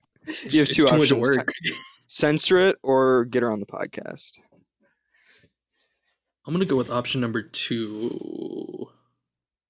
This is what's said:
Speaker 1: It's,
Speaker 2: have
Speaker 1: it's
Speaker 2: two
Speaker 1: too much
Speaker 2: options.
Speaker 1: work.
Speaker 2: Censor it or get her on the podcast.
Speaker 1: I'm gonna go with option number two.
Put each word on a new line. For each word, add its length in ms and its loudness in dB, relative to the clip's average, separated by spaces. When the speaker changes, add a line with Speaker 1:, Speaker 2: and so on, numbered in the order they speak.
Speaker 1:
It's, 140 -12
Speaker 2:
have 120 6
Speaker 1:
it's 60 0
Speaker 2:
two 120 6
Speaker 1:
too 100 6
much 160 4
Speaker 2:
options. 240 2
Speaker 1:
work. 160 -2
Speaker 2:
Censor 500 2
it 140 0
or 440 4
get 160 0
her 100 0
on 80 -4
the 60 -8
podcast. 720 -10
Speaker 1:
I'm 80 -4
gonna 100 2
go 120 0
with 140 0
option 300 -2
number 220 -2
two. 1500 -8